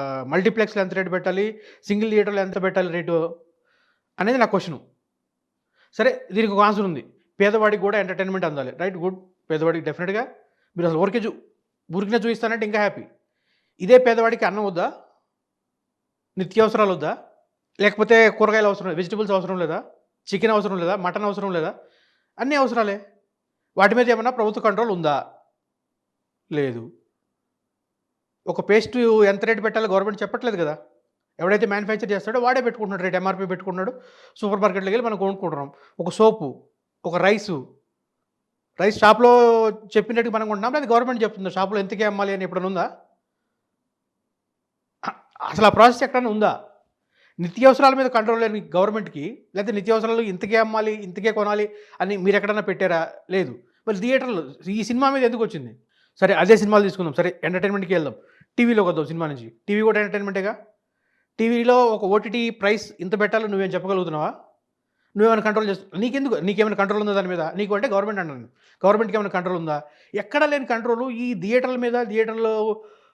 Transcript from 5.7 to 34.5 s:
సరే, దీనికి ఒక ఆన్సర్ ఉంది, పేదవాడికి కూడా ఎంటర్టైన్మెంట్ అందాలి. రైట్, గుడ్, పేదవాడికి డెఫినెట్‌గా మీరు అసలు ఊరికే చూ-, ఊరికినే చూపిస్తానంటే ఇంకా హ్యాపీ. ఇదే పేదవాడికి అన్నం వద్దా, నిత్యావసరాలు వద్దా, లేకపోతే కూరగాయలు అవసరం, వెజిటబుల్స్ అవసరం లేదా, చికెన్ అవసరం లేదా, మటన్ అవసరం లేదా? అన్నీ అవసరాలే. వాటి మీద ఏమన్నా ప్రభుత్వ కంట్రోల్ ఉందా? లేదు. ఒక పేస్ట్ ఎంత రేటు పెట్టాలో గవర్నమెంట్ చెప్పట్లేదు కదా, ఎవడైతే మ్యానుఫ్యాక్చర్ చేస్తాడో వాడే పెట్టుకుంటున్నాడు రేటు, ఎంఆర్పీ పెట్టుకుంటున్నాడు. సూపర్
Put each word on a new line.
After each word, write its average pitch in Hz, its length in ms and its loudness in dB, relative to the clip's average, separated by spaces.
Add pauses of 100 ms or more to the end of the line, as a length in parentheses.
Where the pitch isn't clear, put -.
సరే, 247 140 2 (200)
దీనికి 208 220 0
ఒక 202 140 4
ఆన్సర్ 208 180 0
ఉంది, 151 180 -6 (360)
పేదవాడికి 208 420 2
కూడా 208 180 0
ఎంటర్టైన్మెంట్ 185 500 -4
అందాలి. 135 300 -6
రైట్, - 180 -6
గుడ్, 185 200 -6 (320)
పేదవాడికి 160 360 -2
డెఫినెట్‌గా 180 380 -4 (520)
మీరు 175 140 0
అసలు 160 100 0
ఊరికే 196 200 0
చూ-, 208 200 -6 (500)
ఊరికినే 196 280 -2
చూపిస్తానంటే 220 480 -4
ఇంకా 208 140 -2
హ్యాపీ. 196 240 -2 (760)
ఇదే 226 160 8
పేదవాడికి 226 480 2
అన్నం 202 200 -2
వద్దా, 190 220 -2 (1500)
నిత్యావసరాలు 208 580 2
వద్దా, 156 160 -4 (680)
లేకపోతే 208 360 4 (140)
కూరగాయలు 214 420 2
అవసరం, 196 220 -6
వెజిటబుల్స్ 196 420 -4
అవసరం 185 240 -2
లేదా, 165 180 -2 (500)
చికెన్ 220 280 0
అవసరం 196 240 -2
లేదా, 175 160 -2
మటన్ 196 340 -4
అవసరం 196 240 -4
లేదా? 170 200 -2 (640)
అన్నీ 277 180 -2
అవసరాలే. 226 420 0 (800)
వాటి 202 180 6
మీద 247 140 4
ఏమన్నా 226 220 2
ప్రభుత్వ 214 300 -2
కంట్రోల్ 220 300 0
ఉందా? 156 260 0 (1300)
లేదు. 131 320 -4 (1600)
ఒక 180 160 -6
పేస్ట్ 214 340 0 (320)
ఎంత 202 180 0
రేటు 214 160 0
పెట్టాలో 220 260 -2
గవర్నమెంట్ 196 340 -2
చెప్పట్లేదు 220 360 -4
కదా, 156 160 -2 (680)
ఎవడైతే 196 260 2
మ్యానుఫ్యాక్చర్ 208 460 -4
చేస్తాడో 208 280 -4
వాడే 254 220 2
పెట్టుకుంటున్నాడు 214 420 -6
రేటు, 185 160 -2
ఎంఆర్పీ 190 260 -4
పెట్టుకుంటున్నాడు. 185 460 -6 (480)
సూపర్ 202 240 -2